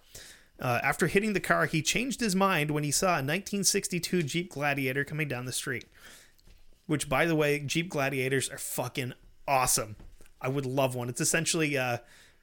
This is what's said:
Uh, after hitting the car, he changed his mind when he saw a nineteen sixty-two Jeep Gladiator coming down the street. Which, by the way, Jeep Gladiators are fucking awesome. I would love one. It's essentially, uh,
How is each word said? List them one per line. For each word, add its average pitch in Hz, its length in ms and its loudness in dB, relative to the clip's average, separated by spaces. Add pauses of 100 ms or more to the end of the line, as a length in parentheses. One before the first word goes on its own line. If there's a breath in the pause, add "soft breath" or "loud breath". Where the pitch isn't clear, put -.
(600 loud breath)
Uh, 120 220 0
after 147 240 2
hitting 202 280 2
the 185 60 0
car, 170 280 2
he 156 160 2
changed 240 360 0
his 208 160 2
mind 185 360 4
when 147 120 0
he 147 60 0
saw 170 300 2
a - 20 -2
nineteen 190 420 -2
sixty-two 180 600 0
Jeep 170 260 -4
Gladiator 139 560 -2
coming 151 220 -4
down 127 180 -6
the 127 60 -8
street. 120 340 -6 (1040 loud breath)
Which, 147 200 0
by 143 180 2
the 165 100 2
way, 147 240 4
Jeep 160 300 -2
Gladiators 135 600 0
are 131 80 -12
fucking 127 560 -6 (340)
awesome. 127 480 2 (460)
I 131 80 -4
would 135 160 -2
love 127 300 0
one. 120 140 -4
It's 123 120 -4
essentially, 156 560 2
uh, 123 220 0 (440 loud breath)